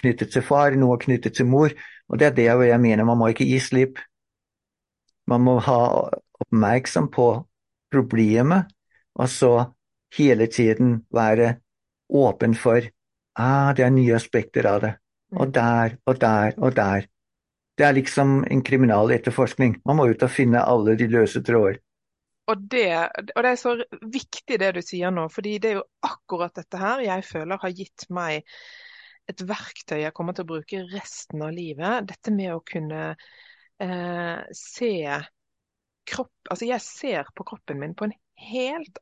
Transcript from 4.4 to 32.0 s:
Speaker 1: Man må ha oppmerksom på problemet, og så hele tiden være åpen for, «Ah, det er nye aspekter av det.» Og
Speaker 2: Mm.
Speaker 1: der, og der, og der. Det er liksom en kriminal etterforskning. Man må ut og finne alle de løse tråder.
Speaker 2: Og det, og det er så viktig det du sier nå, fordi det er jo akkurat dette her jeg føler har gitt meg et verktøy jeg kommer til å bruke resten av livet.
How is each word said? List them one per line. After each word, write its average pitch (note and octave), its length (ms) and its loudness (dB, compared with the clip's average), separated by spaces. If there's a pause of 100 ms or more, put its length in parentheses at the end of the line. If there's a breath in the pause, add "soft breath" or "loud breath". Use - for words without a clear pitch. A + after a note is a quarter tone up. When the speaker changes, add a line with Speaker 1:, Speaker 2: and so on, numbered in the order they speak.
Speaker 1:
Man A#2+ 160 2
må B2+ 180 4
ha A#2+ 500 2 (300)
oppmerksom B2 680 0
på A#2+ 360 2 (460)
problemet, B2 720 2 (480)
og B2+ 140 -2
så B2 440 2 (460)
hele A#2 280 4
tiden A2+ 640 2
være A#2 480 2 (500)
åpen A#2 440 2
for, A#2 260 2 (560)
«Ah, C#3 360 2
det B2+ 120 2
er B2 60 4
nye B2+ 240 4
aspekter A#2 520 -2
av G2+ 140 2
det.» G#2+ 140 -2 (380)
Og C3+ 140 -2
Speaker 2:
Mm. C3+ 60 -8
Speaker 1:
der, A#2 440 2 (100)
og C3+ 140 0
der, G#2+ 380 2
og B2+ 180 0
der. G2 300 0 (720)
Det D3 80 4
er C#3+ 60 6
liksom C3+ 580 2
en C3+ 120 0
kriminal A#2+ 500 4
etterforskning. A#2+ 760 0
Man C#3+ 100 2
må C3 140 4
ut A2+ 120 0
og B2 80 2
finne A#2+ 360 2
alle A2 300 2
de A#2+ 100 0
løse A2+ 360 2
tråder. G#2+ 360 2 (680)
Speaker 2:
Og G3+ 200 -4
det, F3 420 -2 (260)
og A#3 80 0
det B3+ 60 2
er B3 60 0
så A#3+ 280 -4 (180)
viktig A3+ 560 -8
det F#3+ 160 0
du F3+ 80 -6
sier F3+ 300 -6
nå, D#3+ 180 -4
fordi G#3 300 -8
det A3 100 -2
er G#3 40 -4
jo F#3+ 100 -6 (180)
akkurat - 520 -8
dette C#3 240 -14
her G#3+ 200 -4
jeg F#3+ 260 -4
føler E3+ 380 -8
har F#3 80 -6
gitt F#3 400 -18
meg D#3+ 320 -6 (840 loud breath)
et F#3+ 120 -16
verktøy F#3 640 -10
jeg D#3 100 -8
kommer F3 220 -8
til F#3 100 -10
å D#3+ 40 -14
bruke E3 340 -12 (100)
resten - 500 -14
av D#3 100 -8
livet. F3 560 -8